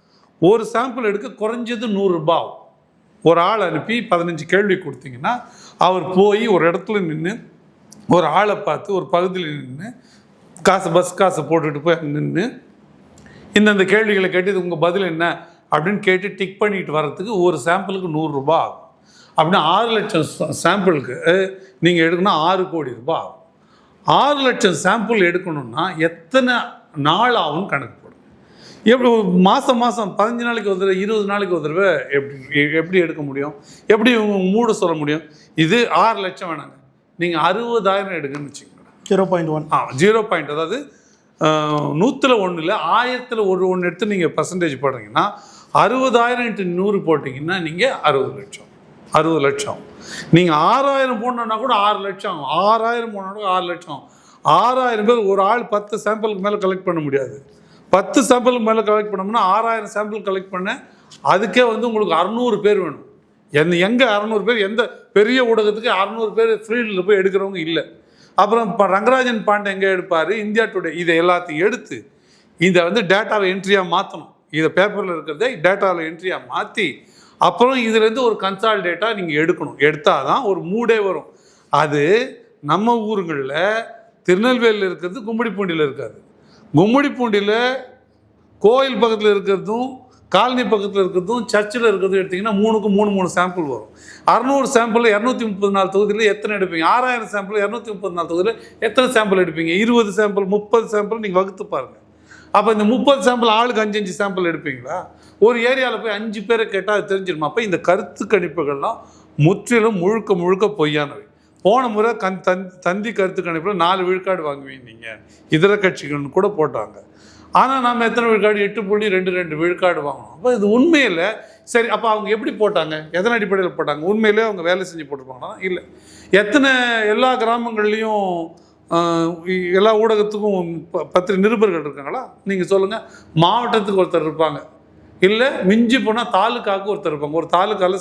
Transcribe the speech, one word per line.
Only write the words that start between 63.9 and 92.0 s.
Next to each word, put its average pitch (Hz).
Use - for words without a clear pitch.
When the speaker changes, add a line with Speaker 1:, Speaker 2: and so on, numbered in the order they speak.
Speaker 1:
அறுநூறு 208
பேர் 233
எந்த 214
பெரிய 240
ஊடகத்துக்கு 220
அறுநூறு 208
பேர் 226
ஃபீல்டில் 214
போய் 208
எடுக்கிறவங்க 190
இல்ல. 160
அப்புறம் 208
இப்ப 196
ரங்கராஜன் 226
பாண்டே 208
எங்க 196
எடுப்பாரு? 170
இந்தியா 214
டுடே. 175
இதை 165
எல்லாத்தையும் 175
எடுத்து 156
இதை 175
வந்து 190
டேட்டாவை 196
என்ட்ரியா 196
மாத்தணும். 180
இதை 156
பேப்பர்ல 190
இருக்கிறதை 170
டேட்டாவில் 175
என்ட்ரியா 170
மாத்தி, 170
அப்புறம் 233
இதுல 226
இருந்து 226
ஒரு 226
கன்சாலிடேட்டா 196
நீங்க 180
எடுக்கணும். 156
எடுத்தாதான் 151
ஒரு 190
மூடே 214
வரும். 170
அது 156
நம்ம 190
ஊருங்கள்ல 190
திருநெல்வேலியில 220
இருக்கிறது, 180
கும்மிடிப்பூண்டியில 208
இருக்காது. 135
கும்மிடிப்பூண்டியில 233
கோயில் 247
பக்கத்துல 214
இருக்கிறதும், 196
காலனி 247
பக்கத்துல 196
இருக்கிறதும், 185
சர்ச்சில் 214
இருக்கிறதும் 190